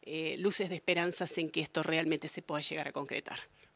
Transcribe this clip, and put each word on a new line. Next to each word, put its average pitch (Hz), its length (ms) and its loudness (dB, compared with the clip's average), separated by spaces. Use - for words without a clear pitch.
eh, 160 380 -4
luces 190 320 2
de 180 60 -4
esperanzas 175 600 2
en 160 140 0
que 160 100 -2
esto 156 220 0
realmente 160 460 2
se - 120 -4
pueda 151 220 -4
llegar 151 260 -2
a - 40 -10
concretar. - 480 -6